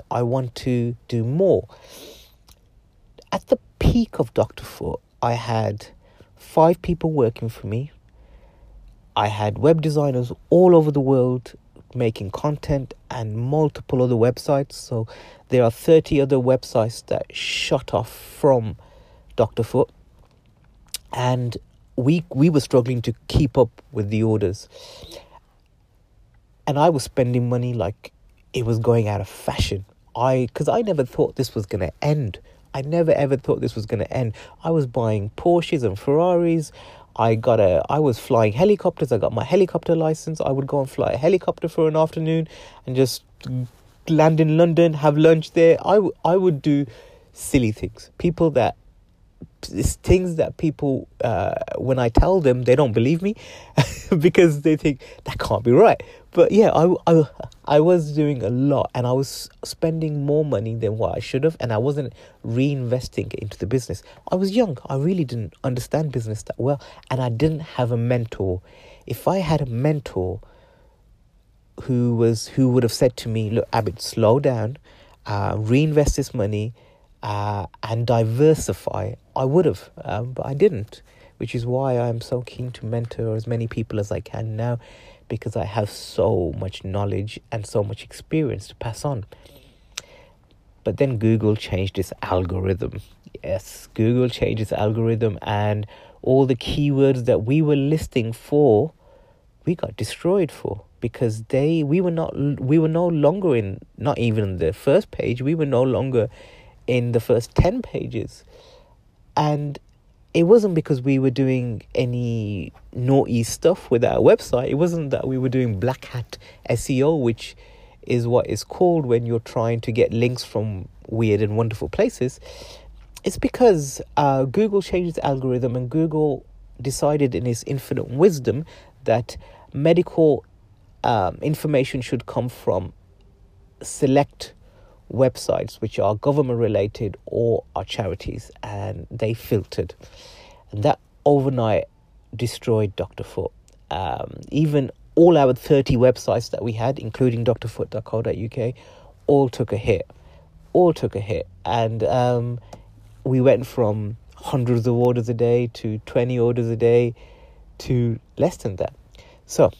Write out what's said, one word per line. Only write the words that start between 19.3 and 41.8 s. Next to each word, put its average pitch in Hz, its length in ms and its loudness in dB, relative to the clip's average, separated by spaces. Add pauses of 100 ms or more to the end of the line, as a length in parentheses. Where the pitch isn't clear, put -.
Doctor 117 280 0
Foot. 123 260 0 (1200)
And 123 440 -2 (380)
we, 160 340 2
we 143 200 4
were 151 100 4
struggling 123 440 0
to 113 100 -4 (160)
keep - 280 2
up 120 240 2 (120)
with 110 160 -4
the 110 140 0
orders. 104 440 0 (2000)
And 139 100 0
I 156 120 6
was 147 140 0
spending 123 440 0
money 123 260 -2
like 104 380 -6 (400)
it 123 140 -2
was 113 140 0
going 117 280 2
out 101 140 -4
of 101 80 -10
fashion. - 560 -4 (280)
I, 127 400 0
'cause 151 140 -4
I 233 140 2
never 170 240 0
thought - 320 -2
this - 180 -4
was 107 100 -4
gonna 95 260 -4 (100)
end. 147 380 -2 (340)
I 139 80 -4
never 160 320 2
ever 135 240 2
thought - 240 -2
this 123 140 -4
was 104 100 -8
gonna 107 260 -4
end. 117 220 -4 (280)
I 165 100 -4
was 156 140 0
buying 110 520 -2
Porsches 170 460 0
and 98 140 -2
Ferraris. 170 760 0 (420)
I 113 200 2
got 113 260 2
a, 90 280 4
I 143 100 0
was 139 200 0
flying 113 320 2
helicopters. 170 600 0
I 117 40 0
got - 140 0
my 113 140 -4
helicopter 175 500 0
license. 160 460 -4
I 139 100 -2
would 135 160 -4
go 143 140 -2
and 135 80 -4
fly - 220 -2
a - 60 -2
helicopter 175 520 0
for 160 180 0